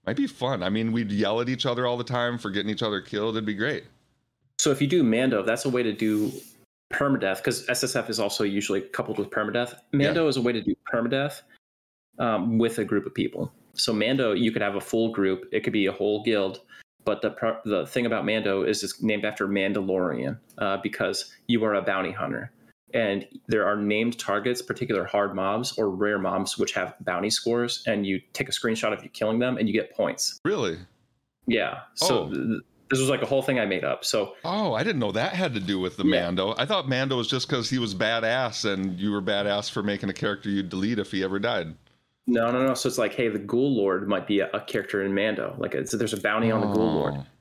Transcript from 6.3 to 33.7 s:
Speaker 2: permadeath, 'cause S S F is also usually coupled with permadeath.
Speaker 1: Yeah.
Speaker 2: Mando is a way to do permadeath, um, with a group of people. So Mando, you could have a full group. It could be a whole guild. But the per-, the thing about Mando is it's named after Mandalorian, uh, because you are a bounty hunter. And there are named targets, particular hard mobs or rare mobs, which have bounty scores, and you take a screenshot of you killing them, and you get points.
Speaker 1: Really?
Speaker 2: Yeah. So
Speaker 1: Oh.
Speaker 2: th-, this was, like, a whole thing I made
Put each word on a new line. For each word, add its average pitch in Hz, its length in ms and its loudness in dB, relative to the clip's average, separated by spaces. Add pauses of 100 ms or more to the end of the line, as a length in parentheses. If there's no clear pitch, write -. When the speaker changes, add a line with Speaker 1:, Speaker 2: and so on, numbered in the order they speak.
Speaker 2:
permadeath, 123 500 0
'cause - 260 -2
S 123 160 0
S - 120 -2
F 117 140 -2
is 107 100 -2
also 104 240 0
usually 101 380 0
coupled - 360 -4
with 101 120 -4
permadeath. 110 440 -2 (180)
Speaker 1:
Yeah. 143 140 4
Speaker 2:
Mando 160 220 4
is 131 80 2
a 131 60 0
way 120 100 2
to 113 80 -2
do 104 140 -2 (180)
permadeath, 127 500 0 (760)
um, 113 400 2
with 113 200 4
a 110 60 0
group 101 220 0
of - 80 -10
people. - 360 -2 (260)
So - 160 0
Mando, 113 400 2
you 113 200 4
could 113 100 0
have 101 140 0
a 95 40 -2
full 113 300 0
group. 95 400 0
It 107 140 0
could 117 80 0
be 101 140 4
a 95 60 2
whole 104 300 0
guild. 101 380 0 (440)
But 104 180 0
the 107 80 2
per-, - 340 -2
the 95 220 2
thing 120 200 0
about 110 180 0
Mando 101 380 2
is 101 220 0
it's - 180 -6
named 107 220 2
after 104 240 -2
Mandalorian, 95 880 0 (200)
uh, 101 180 0
because - 580 -4 (140)
you 113 160 2
are 107 100 2
a 98 80 2
bounty 95 300 0
hunter. - 400 -6 (420)
And 101 320 0 (220)
there 107 180 4
are 104 100 4
named 107 440 0
targets, 104 420 -2
particular 98 420 -2
hard 101 300 0
mobs 98 420 -2
or 107 140 2
rare 101 300 0
mobs, 95 360 -2
which - 180 -2
have 92 260 -2
bounty 92 300 -2
scores, 120 580 0
and 104 180 0
you 95 140 0 (120)
take - 160 -6
a - 40 -4
screenshot 113 440 0
of - 60 -14
you - 80 -16
killing 110 300 0
them, 127 180 0
and 113 100 2
you 104 60 0
get 107 180 0
points. - 520 -2
Speaker 1:
Really? 127 340 0 (680)
Speaker 2:
Yeah. 107 320 0 (140)
So 147 260 2
Speaker 1:
Oh. 76 120 -6
Speaker 2:
th-, 85 300 -2 (280)
this 131 100 2
was, 131 80 2
like, 135 140 2
a 120 40 0
whole 135 160 2
thing 131 160 0
I 110 80 2
made 95 160 0